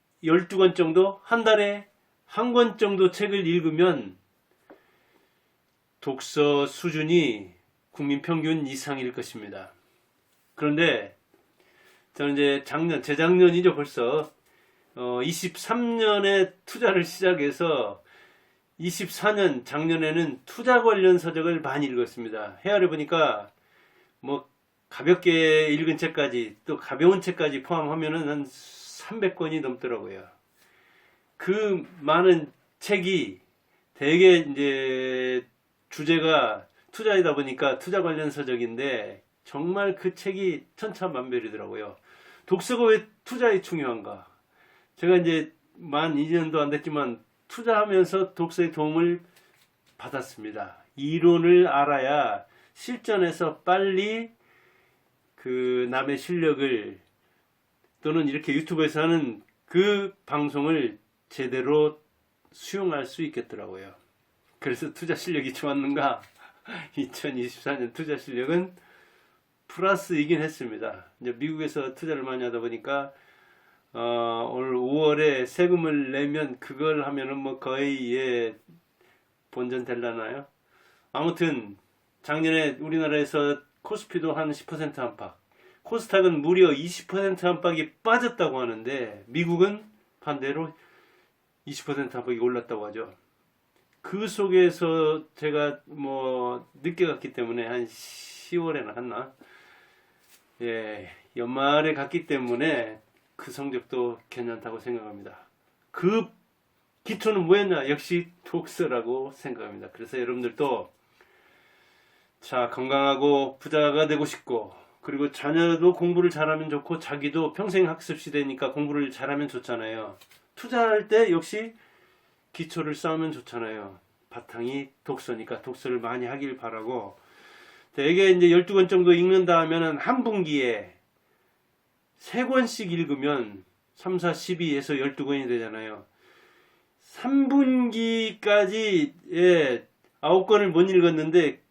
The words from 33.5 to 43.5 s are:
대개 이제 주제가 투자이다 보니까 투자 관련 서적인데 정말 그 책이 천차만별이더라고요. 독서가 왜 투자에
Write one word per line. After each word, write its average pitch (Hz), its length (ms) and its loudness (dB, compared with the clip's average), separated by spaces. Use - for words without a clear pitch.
대개 175 400 8
이제 131 1120 -2
주제가 151 800 0
투자이다 190 420 2
보니까 135 460 -2
투자 185 240 -2
관련 156 260 -4
서적인데 120 920 -6
정말 190 520 -2
그 180 200 -6
책이 185 600 -4
천차만별이더라고요. 113 1200 -8
독서가 226 400 0
왜 220 220 4
투자에 233 380 2